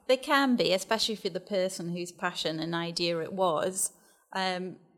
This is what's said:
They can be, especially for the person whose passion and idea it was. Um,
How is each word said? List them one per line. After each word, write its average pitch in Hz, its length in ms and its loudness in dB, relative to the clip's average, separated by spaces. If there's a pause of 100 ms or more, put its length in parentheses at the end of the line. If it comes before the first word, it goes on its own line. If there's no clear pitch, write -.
They 262 80 4
can 269 400 4
be, 170 160 2
especially 220 440 0
for 196 140 -4
the 180 100 -4
person 185 500 -2
whose 175 220 -6
passion 175 460 -2
and 165 160 -2
idea 170 460 0
it 160 120 -6
was. 185 600 2 (400)
Um, 185 440 -2 (220)